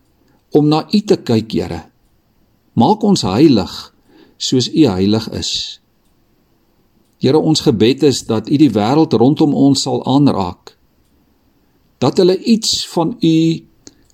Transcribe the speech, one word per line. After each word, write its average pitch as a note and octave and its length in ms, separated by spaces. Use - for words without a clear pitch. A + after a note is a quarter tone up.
om D3+ 180
na D3+ 240
U G#3 80
te G3+ 160
kyk, A2+ 360
Here. E2+ 300
Maak D#3 300
ons G3+ 180
heilig G#2+ 720
soos B2+ 260
U D#3 220
heilig G2+ 380
is. - 140
Here, C3+ 160
ons D#3 240
gebed C3 400
is C3+ 240
dat A2 240
U C#3+ 80
die C#3 160
wêreld C3 400
rondom C#3+ 400
ons C#3 320
sal B2 240
aanraak, A2+ 640
dat C3 160
hulle F#3 240
iets - 400
van E3+ 200
U E3 220